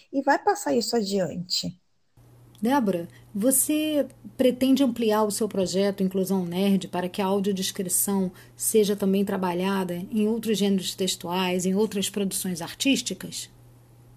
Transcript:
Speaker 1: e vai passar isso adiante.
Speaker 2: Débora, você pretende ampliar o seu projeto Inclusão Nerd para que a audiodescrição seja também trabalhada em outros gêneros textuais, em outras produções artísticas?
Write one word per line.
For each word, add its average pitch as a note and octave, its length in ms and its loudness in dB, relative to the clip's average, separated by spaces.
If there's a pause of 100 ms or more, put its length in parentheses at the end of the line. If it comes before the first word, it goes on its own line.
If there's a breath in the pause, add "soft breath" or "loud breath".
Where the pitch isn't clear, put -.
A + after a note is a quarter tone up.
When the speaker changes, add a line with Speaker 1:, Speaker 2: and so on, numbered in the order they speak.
(120 loud breath)
Speaker 1:
e C#4 80 0
vai D4 180 4
passar F4 360 0
isso A#3+ 220 0
adiante. F#3 840 -2 (840)
Speaker 2:
Débora, G#3 480 0 (260 soft breath)
você C#4+ 720 2 (300)
pretende C4 460 4
ampliar A3 420 2
o G#3+ 60 0
seu G#3 180 -2
projeto G3 540 0
Inclusão F#3+ 420 0
Nerd F#3+ 440 0
para F3+ 200 -4
que F3+ 120 -6
a G3 60 0
audiodescrição F#3+ 1040 -2 (240 loud breath)
seja G#3 400 2
também G3 280 2
trabalhada F#3 720 -2
em G#3 340 -2
outros A3 300 0
gêneros G3 360 0
textuais, F3+ 720 0
em F#3+ 80 2
outras G3+ 340 0
produções F#3+ 540 -4
artísticas? - 880 -2 (640)